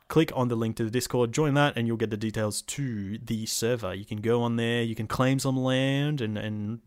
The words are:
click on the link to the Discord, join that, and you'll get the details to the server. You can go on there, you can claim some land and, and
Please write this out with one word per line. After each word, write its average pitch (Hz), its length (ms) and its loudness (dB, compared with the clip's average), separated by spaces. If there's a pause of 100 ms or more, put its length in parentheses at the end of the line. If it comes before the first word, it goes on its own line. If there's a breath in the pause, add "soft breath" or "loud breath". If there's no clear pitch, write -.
click - 260 4
on 127 140 2
the 120 80 0
link 113 180 0
to - 80 -4
the 110 80 0
Discord, 120 400 0
join 143 240 2
that, 147 220 4
and 117 100 0
you'll 113 100 0
get 107 140 0
the 110 60 -2
details 107 460 -2
to 110 560 -6
the 113 280 -6
server. 113 480 -2
You 98 100 -8
can 107 160 -6
go 120 220 2
on 117 140 2
there, 117 260 0
you 113 140 -2
can 113 100 -4
claim 135 320 2
some 131 180 0
land 135 640 0
and, 107 160 -2
and 107 500 -4